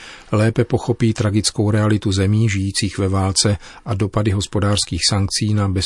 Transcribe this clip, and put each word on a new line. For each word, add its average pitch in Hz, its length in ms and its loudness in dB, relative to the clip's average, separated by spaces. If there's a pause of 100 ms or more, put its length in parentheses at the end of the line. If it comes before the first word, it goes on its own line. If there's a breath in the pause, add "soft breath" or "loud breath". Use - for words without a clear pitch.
(320 loud breath)
lépe 110 320 2
pochopí 113 500 0
tragickou 104 560 0
realitu 107 420 2
zemí 104 360 2
žijících 98 500 -2
ve 98 100 0
válce 98 480 0 (280 loud breath)
a 117 100 -4
dopady 104 360 0
hospodářských 101 720 -2 (100)
sankcí 104 440 0
na 101 140 2
bez 92 180 -2